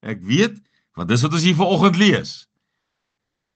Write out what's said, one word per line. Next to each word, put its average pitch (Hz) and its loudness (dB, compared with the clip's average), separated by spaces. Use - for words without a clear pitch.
ek 214 -10
weet, 170 0
want 85 -8
dis 117 2
wat 151 -2
ons 165 -2
hier 180 2
vanoggend 180 2
lees. 185 0